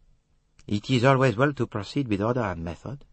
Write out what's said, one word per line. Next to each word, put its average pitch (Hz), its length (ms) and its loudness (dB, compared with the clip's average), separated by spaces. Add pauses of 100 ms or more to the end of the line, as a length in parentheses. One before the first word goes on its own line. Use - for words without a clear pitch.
(680)
It 104 240 -4
is 123 140 2
always 131 320 4
well 139 180 2
to 123 120 -2
proceed 117 420 -6
with 101 140 0
order 123 180 0
and 90 240 -4
method. 101 480 -10